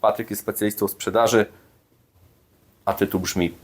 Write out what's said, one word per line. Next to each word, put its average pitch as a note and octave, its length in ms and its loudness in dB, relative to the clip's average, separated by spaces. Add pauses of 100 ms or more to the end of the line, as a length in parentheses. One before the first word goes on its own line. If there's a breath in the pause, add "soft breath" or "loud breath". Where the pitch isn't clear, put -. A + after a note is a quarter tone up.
Patryk G#2+ 300 0
jest G2+ 120 -8
specjalistą G#2 460 -2
sprzedaży, A2 580 2 (1400 soft breath)
a G2 100 0
tytuł G2 260 0
brzmi F2+ 440 0